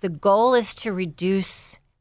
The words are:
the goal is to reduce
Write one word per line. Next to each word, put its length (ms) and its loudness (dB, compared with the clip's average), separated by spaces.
the 80 -4
goal 440 4
is 220 0
to 160 -6
reduce 880 -4